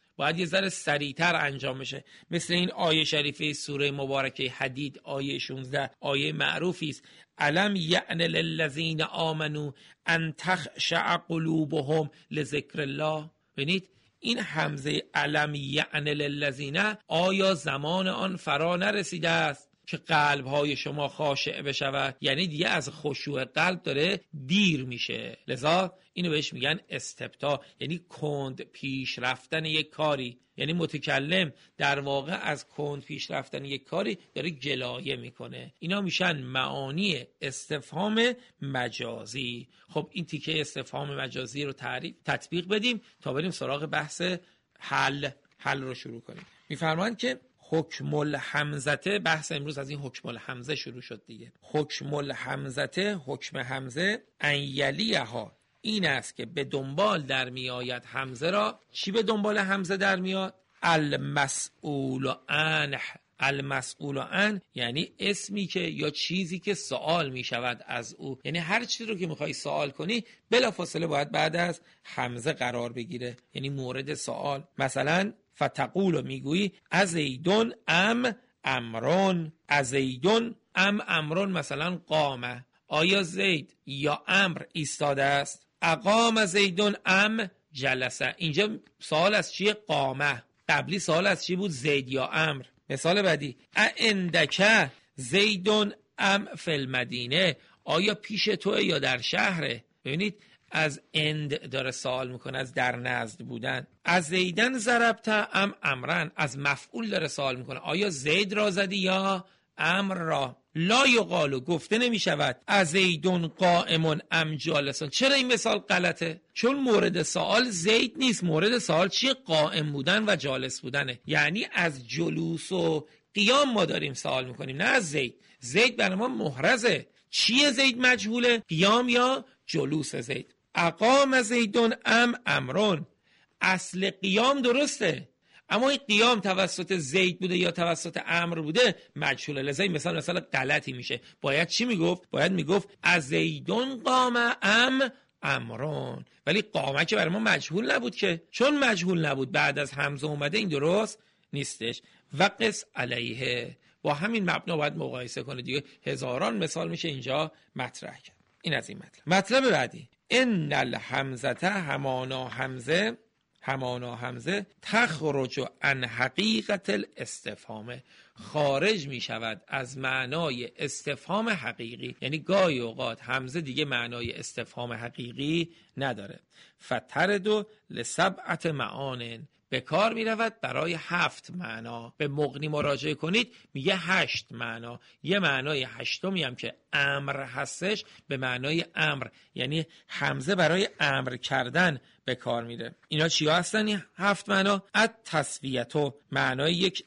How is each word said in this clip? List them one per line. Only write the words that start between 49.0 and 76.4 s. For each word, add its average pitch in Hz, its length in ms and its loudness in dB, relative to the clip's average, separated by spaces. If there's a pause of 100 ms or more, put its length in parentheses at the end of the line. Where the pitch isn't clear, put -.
بحث 156 320 0
امروز 147 260 -6
از 139 120 -8
این 147 100 -8
حکم 131 300 -10
الحمزه 123 460 -8
شروع 127 260 -10
شد 110 240 -14
دیگه. 117 260 -18 (100)
حکم 147 520 -2
الحمزه، 139 1120 -4
حکم 135 320 -8
حمزه، 135 640 -4 (160)
ان 143 180 2
یلیها، 139 1000 -2 (240)
این 214 240 0
است 135 300 -2
که 123 100 -8
به 139 180 -6
دنبال 143 580 0
در 131 280 -2
می‌آید 123 560 -6
حمزه 131 440 -4
را. 208 300 0 (120)
چی - 200 -4
به 220 120 2
دنبال 214 340 2
حمزه 196 400 0
در 196 180 2
میاد؟ 190 380 -4 (300)
المسئول 139 1500 0 (160)
عنه. 147 520 0 (380)
المسئول 139 760 -2
عنه 196 440 2 (140)
یعنی 123 440 -2
اسمی 196 480 -2
که 185 120 -4
یا 151 300 -2
چیزی 175 500 -2
که 202 140 -2
سوال 147 560 0
می‌شود 123 580 -4
از 120 260 -8
او، 135 300 -10
یعنی 143 140 -4
هر 190 280 0
چیزی 226 240 -6
رو 220 80 -4
که 175 100 -4
می‌خوای 151 260 -4
سوال 147 360 -2
کنی 185 340 -4 (260)
بلافاصله 196 580 2
باید 147 240 0
بعد 156 240 2
از 170 260 -2 (220)
حمزه 123 500 -4
قرار 120 400 -4
بگیره، 123 440 -8 (160)
یعنی 135 160 -6
مورد 135 440 -6
سوال. 143 500 -6 (140)
مثلاً 147 560 2 (300)
فتقول 147 580 0
میگویی: 135 520 -2 (180)